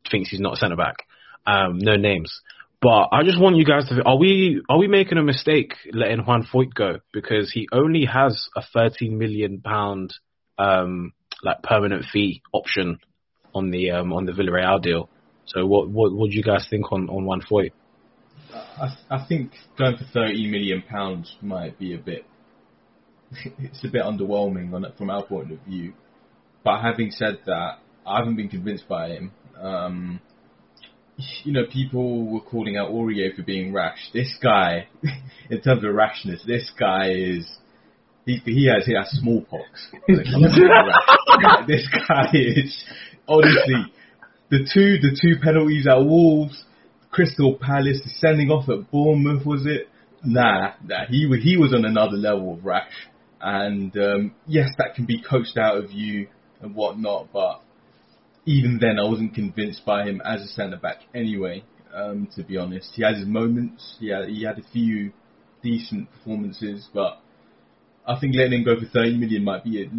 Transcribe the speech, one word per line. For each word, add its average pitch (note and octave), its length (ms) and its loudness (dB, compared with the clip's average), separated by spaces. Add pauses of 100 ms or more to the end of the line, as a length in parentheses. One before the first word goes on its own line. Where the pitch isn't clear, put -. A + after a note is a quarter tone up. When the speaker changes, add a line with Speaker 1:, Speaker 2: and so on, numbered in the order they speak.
Speaker 1:
thinks F#2+ 220 -4
he's F#2+ 100 -8
not G2 140 -2
a - 20 -8
centre F2+ 200 -2
back. E2 220 -4 (480)
Um, F#2+ 320 0
no G#2 180 4
names. G2+ 440 -2 (420)
But A2+ 300 6
I D3 120 4
just F3 140 2
want F#3 180 6
you D#3+ 100 6
guys C#3+ 240 2
to, B2+ 140 0
are C3 120 6
we, F#3+ 540 4
are D3 80 6
we G3 100 4
making F#3+ 300 2
a D#3+ 40 2
mistake D3 520 0 (180)
letting A2+ 320 -2
Juan A#2 260 0
Foyth B2+ 240 0
go? F#2 260 -2 (120)
Because G#2+ 400 -2
he A2+ 200 -6
only D3+ 340 2
has A#2+ 500 0
a - 60 -8 (100)
thirteen A2+ 460 0
million G#2 420 -4
pound, G2+ 540 -4 (440)
um, F#2 540 0 (300)
like, F#2 200 -4
permanent G2+ 480 0
fee G2+ 320 -2 (100)
option F2+ 460 -4 (560)
on F#2+ 160 -2
the, F2+ 220 -2
um, F2+ 220 -4
on F#2 100 -2
the F2+ 80 -6
Villarreal F#2 500 0
deal. E2+ 260 -2 (380)
So F#2 200 -2
what, G2 240 4
what, G#2 240 2
what G#2+ 160 0
do G2+ 60 -6
you G#2+ 60 -2
guys G2+ 280 0
think G#2 220 -4
on, F#2 180 -4
on F#2+ 160 -6
Juan F#2 160 -4
Foyth? G2+ 300 0 (800)
Speaker 2:
I, - 440 -12 (140)
I C3+ 180 -8
think D3 240 -4 (260)
going B2+ 200 0
for C3+ 140 -12
thirty G#2+ 380 -2
million G2 320 -4
pounds F#2+ 600 -10
might F2+ 360 -10
be F2+ 160 -10
a E2 40 -12
bit, E2 260 -12 (1080)
<laughs> - 140 -20 (140)
it's - 260 -14
a A#2+ 40 -10
bit A2+ 140 -2
underwhelming G2 720 -4
on, F#2 140 -8 (100)
from G2 140 -8
our G2 140 -6
point D#2+ 280 -10
of D#2 140 -16
view. F#2 260 -12 (720)
But G#2+ 180 0
having A2+ 280 -4
said G#2 360 -6
that, F2 320 -6 (280)
I G2 120 -4
haven't A#2 180 -2
been G#2 120 -8
convinced G2 400 -10
by E2 200 -6
him. F2 240 -12 (280)
Um, F2+ 600 -8 (1200)
you D3 80 -6
know, C3 180 0
people B2 560 -4
were A2 140 -6
calling G#2+ 360 -8
out G2+ 140 -4
Aurier G#2+ 440 -4
for F#2 80 -12
being F#2+ 300 -6
rash. F2+ 260 -4 (140)
This B2 300 -6
guy, F#2 460 2 (300)
<laughs> - 320 -20
in A2+ 100 -4
terms A#2+ 240 2
of G#2 100 -2
rashness, G#2 520 -2
this A#2 320 -4
guy F#2+ 320 0
is, F2+ 360 -4 (800)
he, B2+ 200 -2
he C3 300 2
has, G2 120 0
he A#2 80 0
has G2+ 160 -2
smallpox - 800 -4 (180)
when F#3+ 140 6
it - 100 -8
comes C#3+ 240 6
to F#4 120 10
rash. - 1000 8
<laughs> - 0 -
This D3 220 0 (200)
guy C#3 240 2
is, C3+ 520 2 (440)
honestly, C#3 640 4 (580)
the C#3 80 4 (140)
two, G3 280 6
the C#3 200 2
two E3+ 220 6
penalties D3+ 440 2
at C3 120 8
Wolves, D#3 680 4 (460)
Crystal C#3+ 440 2
Palace, C#3 500 -2
the - 60 -12
sending D3+ 400 2
off C#3+ 180 0
at G#2+ 220 -6
Bournemouth, D3 560 2
was C#3+ 200 -2
it? D3+ 220 -6 (360)
Nah, A2+ 480 0 (120)
nah, F#2+ 240 -6
he C#3 180 0
wa-, C3 100 2
he D3+ 200 2
was C#3+ 180 4
on A2+ 100 2
another G#2+ 320 0
level G2+ 380 -2
of E2+ 100 -16
rash. F#2 280 -4 (480)
And, G2 560 -6
um, G2+ 380 -2 (120)
yes, D3+ 320 0
that - 160 -4
can B2 120 -6
be E3 160 -4
coached B2 340 -2
out G2+ 220 2
of G2 140 -8
you G#2 360 -8 (320)
and G#2 140 -16
whatnot, G#2 580 -6
but F#2+ 300 -4 (840)
even B2+ 360 0
then A2 180 0
I G#2 100 0
wasn't A2 260 -4
convinced G#2 520 -8
by G2+ 180 -2
him G2 200 -6
as G#2 180 -6
a G2+ 60 -16
centre-back F#2+ 500 -10 (160)
anyway, G2+ 500 -6 (300)
um, G2+ 420 -8
to G2 60 -12
be F#2 160 -10
honest. F#2 360 -10
He A#2 80 -6
had A2 140 0
his G2 100 -8
moments, A#2 720 -4
he A2 100 -12
had, G2 200 -6
he G#2+ 160 -10
had A2 140 -8
a A2 40 -16 (100)
few G#2+ 400 -2 (500)
decent A2+ 480 -6
performances, G#2 800 -10
but G2 280 -4 (880)
I B2+ 140 -4
think C#3 140 -2
letting B2+ 260 2
him A#2 40 -2
go A#2 140 2
for A2+ 80 -8
thirty A#2 300 0
million A2 280 -2
might F#2+ 200 -4
be A2 180 -6
a, G2 40 -8 (120)